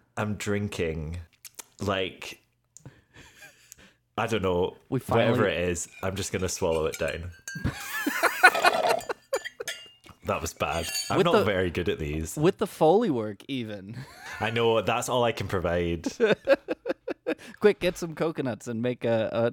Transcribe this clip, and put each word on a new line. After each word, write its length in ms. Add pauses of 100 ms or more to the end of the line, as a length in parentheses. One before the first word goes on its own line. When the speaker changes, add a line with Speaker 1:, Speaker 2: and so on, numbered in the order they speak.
(160)
Speaker 1:
am 180
drinking, 840 (640)
like, 600 (1800)
I 80
don't 160
know, 340 (120)
Speaker 2:
We 100
finally 320
Speaker 1:
whatever 180
it 100 (100)
is, 180 (160)
I'm 140
just 160
gonna 160
swallow 380
it 120
down. 320 (340)
<laughs> 60 (2500)
That 160
was 140
bad. 320 (240)
I'm 80
Speaker 2:
With 80
Speaker 1:
not 60
Speaker 2:
the, 120
Speaker 1:
very 260
good 180
at 100
these. 380
Speaker 2:
with 220
the 100
Foley 420
work, 380
even. 480 (420)
Speaker 1:
I 120
know, 300
that's 280
all 160
I 80
can 160
provide. 580 (720)
Speaker 2:
<laughs> 840
Quick, 200
get 180
some 160
coconuts 540
and 140
make 220
a, 480